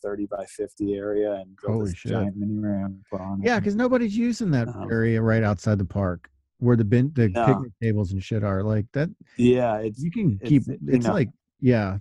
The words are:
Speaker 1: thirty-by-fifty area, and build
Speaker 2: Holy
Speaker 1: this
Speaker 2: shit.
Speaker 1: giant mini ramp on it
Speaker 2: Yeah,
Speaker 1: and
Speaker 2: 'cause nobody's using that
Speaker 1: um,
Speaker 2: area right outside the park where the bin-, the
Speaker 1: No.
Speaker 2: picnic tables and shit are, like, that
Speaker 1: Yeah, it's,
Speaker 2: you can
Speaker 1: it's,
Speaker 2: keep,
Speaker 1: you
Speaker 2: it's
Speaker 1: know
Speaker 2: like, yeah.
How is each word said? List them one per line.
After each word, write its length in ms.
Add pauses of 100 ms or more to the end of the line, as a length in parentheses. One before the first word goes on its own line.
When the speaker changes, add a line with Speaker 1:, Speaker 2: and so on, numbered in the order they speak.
Speaker 1:
thirty-by-fifty 920
area, 400
and 260
build 140
Speaker 2:
Holy 120
Speaker 1:
this 80
Speaker 2:
shit. 180
Speaker 1:
giant 240
mini 220
ramp 540
on 300
it 40
Speaker 2:
Yeah, 100
Speaker 1:
and 80
Speaker 2:
'cause 120
nobody's 400
using 360
that 160
Speaker 1:
um, 220
Speaker 2:
area 320
right 200
outside 360
the 60
park 460 (280)
where 180
the 80
bin-, 300
the 160
Speaker 1:
No. 140
Speaker 2:
picnic 280 (100)
tables 300
and 100
shit 220
are, 200
like, 280
that 180 (260)
Speaker 1:
Yeah, 420
it's, 240
Speaker 2:
you 80
can 300
Speaker 1:
it's, 40
Speaker 2:
keep, 200 (220)
Speaker 1:
you 120
Speaker 2:
it's 20
Speaker 1:
know 80
Speaker 2:
like, 220 (300)
yeah. 400